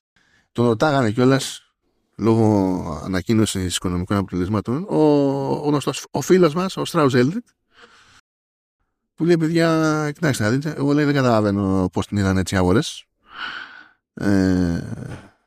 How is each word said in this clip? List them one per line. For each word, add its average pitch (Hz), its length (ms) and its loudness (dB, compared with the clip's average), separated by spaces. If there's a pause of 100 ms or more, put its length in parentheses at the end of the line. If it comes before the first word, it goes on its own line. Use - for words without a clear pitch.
(520)
τον 120 140 2
ρωτάγανε 123 440 2
κιόλας, 127 640 0 (420)
λόγω 95 880 2
ανακοίνωσης 95 720 -2
οικονομικών 90 400 -4
αποτελεσμάτων, 101 720 -4
ο, 156 100 -2 (520)
ο 147 180 -4
γνωστός, 147 420 -4
ο - 100 -4
φίλος 165 340 2
μας, 185 220 -4
ο 147 100 -6
Strauss 147 240 2
Zelnick, 131 340 0 (1700)
που 160 100 -4
λέει, 175 120 4
«Παιδιά, 160 800 0
κοιτάξτε 135 300 -2
να 107 60 2
δείτε, 143 260 -2
εγώ», 139 160 0
λέει, 147 120 2
«δεν 143 100 2
καταλαβαίνω 101 760 2
πώς 104 140 -4
την 101 100 -6
είδαν 95 200 2
έτσι 95 180 -2
οι 98 40 2
αγορές, 92 460 0 (1120)
ε, 92 640 0 (680)